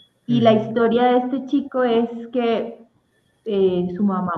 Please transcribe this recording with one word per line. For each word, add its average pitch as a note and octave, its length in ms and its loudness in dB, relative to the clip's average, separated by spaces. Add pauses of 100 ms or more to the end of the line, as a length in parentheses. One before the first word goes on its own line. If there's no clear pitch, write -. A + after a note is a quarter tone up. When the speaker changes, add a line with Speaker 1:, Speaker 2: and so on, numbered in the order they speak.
(260)
Speaker 1:
Y A#3+ 160 2
la A3+ 120 6
Speaker 2:
Ujú. G#3+ 100 2
Speaker 1:
historia A#3 420 0
de B3 140 4
este B3+ 260 -4
chico C4 380 -2
es A#3 260 0 (240)
que, A#3 520 -4 (600)
eh, F#3 500 0
su G3+ 80 -4
mamá F3+ 340 0